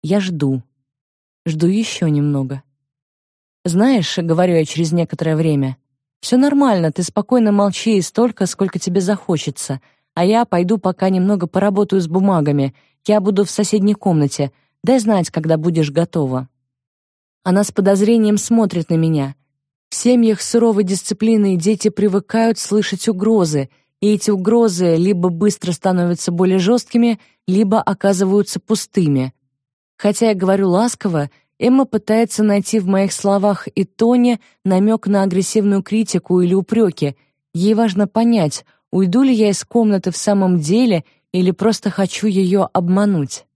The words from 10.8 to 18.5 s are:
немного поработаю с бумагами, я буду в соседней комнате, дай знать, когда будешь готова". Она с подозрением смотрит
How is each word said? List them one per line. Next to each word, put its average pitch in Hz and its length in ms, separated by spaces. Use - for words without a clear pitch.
немного 185 360
поработаю 196 540
с 165 80
бумагами, 151 640
я 208 140
буду 196 240
в - 60
соседней 208 440
комнате, 147 560
дай 262 160
знать, 208 320
когда 160 260
будешь 156 360
готова". 139 560
Она 190 180
с 202 80
подозрением 208 680
смотрит 202 520